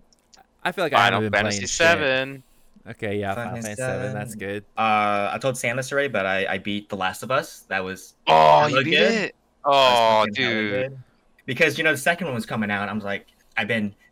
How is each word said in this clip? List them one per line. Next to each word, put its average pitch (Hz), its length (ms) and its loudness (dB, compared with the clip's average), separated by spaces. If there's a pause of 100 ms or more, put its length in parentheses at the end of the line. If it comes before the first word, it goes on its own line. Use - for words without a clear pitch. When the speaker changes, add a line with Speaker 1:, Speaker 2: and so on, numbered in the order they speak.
(600)
Speaker 1:
I 175 120 -4
feel 190 100 -2
like 147 80 -2
I 135 140 4
Speaker 2:
Final 98 160 2
Speaker 1:
haven't 107 100 -2
been 101 80 2
Speaker 2:
Fantasy 104 200 0
Speaker 1:
playing - 20 -6
shit. - 80 -8
Speaker 2:
seven. 139 760 0 (460)
Speaker 1:
Okay, 104 300 -6
yeah, 98 160 -4
Final 117 160 -8
Speaker 3:
Final 113 120 -10
Speaker 1:
Fantasy 107 180 -8
seven. 127 320 -6
That's 104 200 -8
Speaker 3:
seven. 107 140 -14
Speaker 1:
good. 101 180 -8 (120)
Speaker 3:
Uh, 104 560 0
I - 80 -4
told 131 160 -2
Sam 120 200 -4
this 131 160 -6
already, 139 160 0
but 101 160 -2
I, 95 280 0
I 95 40 -4
beat 104 320 -6
The 107 80 -10
Last 92 260 -4
of 113 80 -6
Us. - 380 -4
That 95 140 -2
was 92 320 -12 (120)
Speaker 2:
Oh, 151 320 8
Speaker 3:
hella 147 200 2
Speaker 2:
you 139 40 2
beat 160 80 -2
Speaker 3:
good. 156 220 4
Speaker 2:
it? 208 220 -4 (280)
Speaker 3:
That 143 60 0
was 131 280 6
Speaker 2:
Oh, 113 300 6
Speaker 3:
fucking 104 160 -6
hella 120 100 0
Speaker 2:
dude. 107 180 -2 (200)
Speaker 3:
good. 135 80 -18 (460)
Because, 139 320 0
you 160 80 0
know, 160 60 2
the 143 60 0
second 175 300 -2
one 131 80 -4
was 110 100 -6
coming 110 260 -4
out. 101 180 -4
I 101 40 -8
was 107 120 -6
like, 98 220 -8 (300)
I've 110 120 -2
been, 104 260 -4 (160)